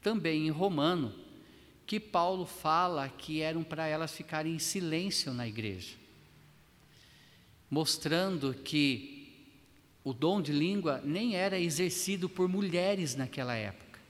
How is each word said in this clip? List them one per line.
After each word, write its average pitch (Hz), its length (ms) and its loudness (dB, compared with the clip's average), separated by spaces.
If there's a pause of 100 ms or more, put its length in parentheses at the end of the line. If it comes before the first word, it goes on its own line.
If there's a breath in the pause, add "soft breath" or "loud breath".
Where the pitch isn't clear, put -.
também 160 460 2
em 156 40 2
Romano, 156 720 2 (640 loud breath)
que 214 140 -2
Paulo 180 480 2
fala 160 640 2
que 156 320 -4
eram 160 220 0
para 160 220 -4
elas 156 260 -2
ficarem 160 440 -4
em 156 40 -4
silêncio 170 720 0
na 123 160 -2
igreja, 104 460 -6 (1800 loud breath)
mostrando 151 840 0
que - 960 -2 (520)
o 135 80 -4
dom 160 300 2
de 147 100 0
língua 160 520 2
nem 190 320 0
era 185 240 2
exercido 175 680 0
por 180 200 2
mulheres 180 680 0
naquela 127 380 -4
época. 104 460 -6 (100)